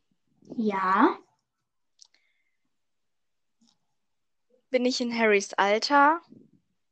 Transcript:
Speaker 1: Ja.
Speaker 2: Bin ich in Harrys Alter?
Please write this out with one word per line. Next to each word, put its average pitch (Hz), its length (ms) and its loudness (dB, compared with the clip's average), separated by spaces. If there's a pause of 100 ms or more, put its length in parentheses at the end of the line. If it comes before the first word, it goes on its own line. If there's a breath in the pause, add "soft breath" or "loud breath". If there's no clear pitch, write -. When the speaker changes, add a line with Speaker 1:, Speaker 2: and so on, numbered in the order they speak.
(560)
Speaker 1:
Ja. 202 600 0 (3500)
Speaker 2:
Bin 247 160 0
ich 254 140 -4
in 240 160 -6
Harrys 214 380 0
Alter? 285 680 2 (720)